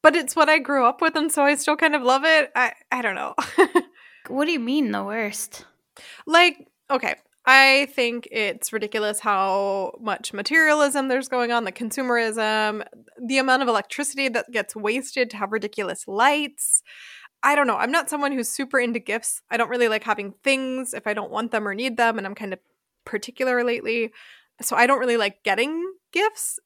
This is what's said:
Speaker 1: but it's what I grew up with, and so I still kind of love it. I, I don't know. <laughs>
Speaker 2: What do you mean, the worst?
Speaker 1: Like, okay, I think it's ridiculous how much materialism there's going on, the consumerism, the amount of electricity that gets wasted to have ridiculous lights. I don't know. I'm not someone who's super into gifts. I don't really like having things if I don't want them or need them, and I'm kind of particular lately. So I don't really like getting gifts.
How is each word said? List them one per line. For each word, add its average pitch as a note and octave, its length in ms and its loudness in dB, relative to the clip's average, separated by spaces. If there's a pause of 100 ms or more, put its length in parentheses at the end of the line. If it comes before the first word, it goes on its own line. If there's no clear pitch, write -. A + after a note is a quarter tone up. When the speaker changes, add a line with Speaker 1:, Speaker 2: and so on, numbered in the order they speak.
Speaker 1:
but D4+ 100 8
it's D4+ 220 -2
what D#4 140 4
I D#4 100 4
grew C4+ 260 0
up A#3+ 160 2
with, D#4+ 140 0
and D#4 160 -2
so D4 120 0
I C#4+ 120 4
still D4+ 220 -2
kind D#4+ 180 2
of C#4+ 60 0
love C4 240 2
it. D#4 280 2
I, B3 200 0 (180)
I B3+ 100 -2
don't G#3 140 -2
know. - 180 -6 (240)
<laughs> F#4+ 80 8 (600)
Speaker 2:
What C4+ 180 -2
do E4 60 -2
you D#4+ 80 -2
mean, B3 320 0
the G3+ 120 -4
worst? G#3 640 -8 (600)
Speaker 1:
Like, E4 400 4 (240)
okay, B3+ 240 -2 (320)
I C4+ 480 8
think A#3+ 360 -2
it's G#3+ 400 -4
ridiculous G#3+ 500 -4
how G3 760 0
much G#3 340 -6
materialism C#4+ 760 2
there's C4 220 -2
going A#3+ 220 0
on, A#3+ 120 0
the F#3+ 80 -6
consumerism, A3 1120 -2 (360)
the B3 200 0
amount C4+ 240 2
of B3+ 40 0
electricity C4+ 600 -2
that A#3 220 -4
gets G#3+ 240 -6
wasted A#3+ 560 -2
to A3 60 -12
have G3+ 140 -6
ridiculous G#3 560 -6
lights. C#4+ 760 0 (580)
I C#4+ 140 4
don't C#4+ 100 4
know. A3+ 120 0
I'm B3 140 0
not D4 180 0
someone C#4+ 240 -2
who's B3 160 -4
super C#4 300 -4
into A#3 200 -2
gifts. - 500 -6
I A#3 80 -2
don't A#3 120 0
really B3 180 0
like G#3+ 160 -2
having G#3 400 -4
things C4 500 -2
if - 140 -8
I G#3 80 -2
don't G#3 160 -8
want A3+ 180 -4
them G#3+ 180 -2
or G3+ 60 -4
need A#3 240 -4
them, A3+ 220 0
and G3 80 -8
I'm G3 80 -10
kind G3+ 180 -10
of F#3 60 -12 (460)
particular B3 580 -4
lately. A#3 480 -2 (500)
So A#3 140 -4
I A#3 100 6
don't C4 140 2
really B3 180 0
like G3+ 260 -2
getting D4 480 -2 (200)
gifts. G#4+ 540 -2